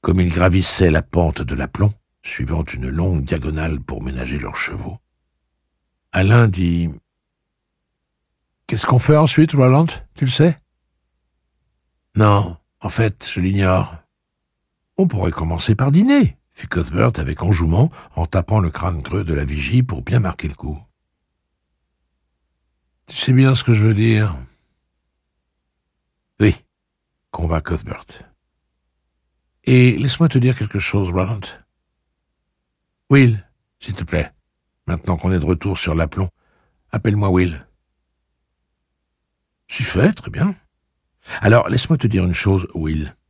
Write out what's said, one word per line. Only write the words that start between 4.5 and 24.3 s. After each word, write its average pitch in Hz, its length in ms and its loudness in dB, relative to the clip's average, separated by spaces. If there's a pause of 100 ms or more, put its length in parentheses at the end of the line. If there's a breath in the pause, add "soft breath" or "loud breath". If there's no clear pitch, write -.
chevaux, - 420 -10 (1120)
Alain 107 360 4
dit, 85 420 0 (1800)
Qu'est-ce - 180 -4
qu'on 123 140 4
fait 151 180 4
ensuite, 151 360 4
Roland, 139 340 4 (280)
tu 139 100 -2
le 123 60 -2
sais ? 160 280 2 (1600)
Non, 98 420 2 (240)
en 101 80 -8
fait, - 440 -2
je 90 80 -4
l'ignore. 92 560 0 (1000)
On 190 100 2
pourrait 92 240 0
commencer 82 440 -4
par 135 160 -2
dîner, 247 460 2 (160)
fit - 140 -18
Cuthbert - 500 -2
avec 71 240 -6
enjouement 85 500 2 (240 loud breath)
en 82 120 -4
tapant 104 320 0
le 87 100 0
crâne 85 340 -6
creux 98 200 -4
de 82 100 -4
la 71 100 -2
vigie 71 380 0
pour 67 220 -4
bien 120 160 0
marquer 87 280 -4
le 73 60 -8
coup. - 260 -10 (2250)
Tu - 80 -20
sais - 180 0
bien 131 220 6
ce - 80 -4
que 120 100 2
je 107 100 4
veux 110 120 4
dire. 107 420 2 (2000)